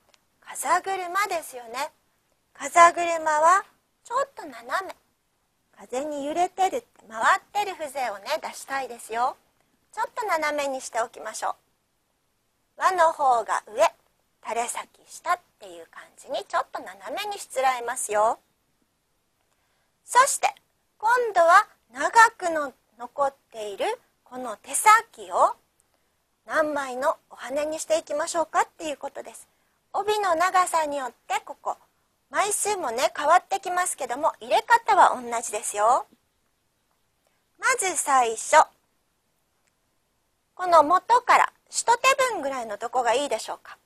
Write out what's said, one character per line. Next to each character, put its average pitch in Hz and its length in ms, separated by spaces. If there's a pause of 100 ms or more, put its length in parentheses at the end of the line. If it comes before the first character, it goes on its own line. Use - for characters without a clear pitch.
(400)
風 330 400
車 381 480
で 339 140
す - 140
よ 240 80
ね。 254 280 (600)
風 339 400
車 330 360
は 330 340 (380)
ち - 100
ょ 523 100
っ - 120
と 392 120
斜 277 400
め。 - 100 (800)
風 247 300
に 294 180
揺 294 80
れ 349 160
て 381 220
る、 277 160 (200)
回 233 320
っ - 40 (100)
て 415 140
る 370 100
風 277 300
情 214 80
を 202 40
ね、 226 240
出 - 120
し - 100
た 269 160
い 254 80
で 233 100
す - 140
よ。 240 240 (560)
ち - 80
ょ 453 40
っ - 100
と 480 100
斜 311 320
め 285 100
に 262 140
し - 80
て 226 140
お 240 80
き - 100
ま 220 140
し - 100
ょ - 60 (1300)
う。 - 20
輪 339 120
の 330 200
方 247 320
が 185 220
上、 254 180 (580)
垂 220 200
れ 233 60
先 - 200 (180)
下 - 280
っ 359 60 (180)
て 208 100
い 170 140
う 165 80
感 - 140 (120)
じ - 140
に 349 160
ち - 100
ょ - 40
っ - 120
と 330 80
斜 196 300
め 381 160
に 403 120
し - 60
つ - 160
ら 262 160
え 240 60
ま 240 120
す 240 160
よ。 214 280 (1700)
そ - 200
し - 140
て、 - 140 (420)
今 427 140 (240)
度 359 80
は 370 240 (260)
長 359 380
く 370 180
の、 302 240 (240)
残 269 300
っ 277 80 (180)
て 214 160
い 196 80
る 392 240 (240)
こ 247 140
の 240 180
手 262 180
先 427 560
を 285 260 (920)
何 302 260
枚 269 240
の 285 220 (100)
お - 80
羽 269 300
に 311 140
し - 40
て 320 140
い 320 40
き 302 120
ま 311 140
し - 80
ょ 320 80
う - 20
か 349 160
っ - 60 (100)
て 330 100
い 294 40
う 269 40
こ - 140
と - 120
で 226 120
す。 - 120 (460)
帯 415 280
の 370 160
長 359 300
さ 320 200
に 285 100
よ 269 100
っ 233 60 (140)
て 415 180
こ 285 160
こ、 - 160 (520)
枚 370 240
数 403 240
も 320 140
ね、 247 260
変 294 120
わ 330 80
っ 370 80
て 381 160
き 370 100
ま 359 160
す - 100
け 269 120
ど 247 100
も、 302 220
入 233 100
れ 427 120
方 453 340
は - 180
同 240 280
じ - 100
で 208 100
す - 140
よ。 247 300 (1500)
ま 480 200
ず 370 200
最 254 360
初、 - 240 (2000)
こ 370 100
の 339 160
元 370 400
か 302 160
ら、 - 140 (160)
一 - 280
手 539 180 (180)
分 359 100
ぐ 277 60
ら 262 140
い 226 40
の 208 120
と - 120
こ 254 140
が 233 100
い 285 120
い - 20
で 220 100
し - 100
ょ 165 60
う - 40
か。 - 280